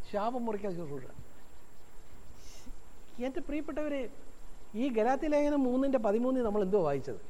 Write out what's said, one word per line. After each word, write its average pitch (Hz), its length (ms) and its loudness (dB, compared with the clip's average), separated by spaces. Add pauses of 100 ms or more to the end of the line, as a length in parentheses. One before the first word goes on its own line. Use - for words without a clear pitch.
(100)
ശാപം 233 360 0
മുറിക്കൽ 202 320 -2
ശുശ്രൂഷ. 143 260 -4 (2250)
എൻ്റെ 269 220 -2
പ്രിയപ്പെട്ടവരെ, 294 560 -2 (760)
ഈ 269 60 2 (100)
ഗലാത്യ 269 360 4
ലേഖനം 294 340 4
മൂന്നിൻ്റെ 262 380 4
പതിമൂന്നിൽ 247 420 4
നമ്മൾ 208 200 2
എന്തോ 202 200 4
വായിച്ചത്? 131 420 -2